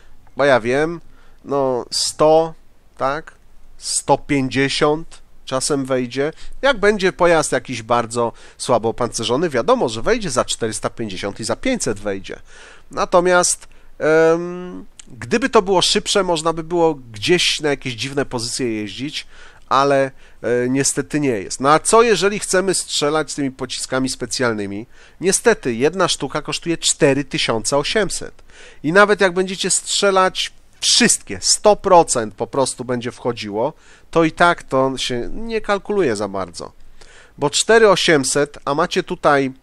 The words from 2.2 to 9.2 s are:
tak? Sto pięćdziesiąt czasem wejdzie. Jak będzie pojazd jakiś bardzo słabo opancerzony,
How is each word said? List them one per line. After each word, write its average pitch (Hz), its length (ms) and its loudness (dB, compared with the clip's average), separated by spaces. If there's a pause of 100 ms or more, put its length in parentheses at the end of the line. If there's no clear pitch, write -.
tak? 139 360 -4 (440)
Sto - 400 -2
pięćdziesiąt 139 1040 -2 (240)
czasem 135 400 -2
wejdzie. 131 480 -2 (280)
Jak 262 180 2
będzie 190 340 2
pojazd 170 380 2
jakiś 123 300 -4
bardzo 117 520 0 (240)
słabo 113 320 0
opancerzony, 120 600 -2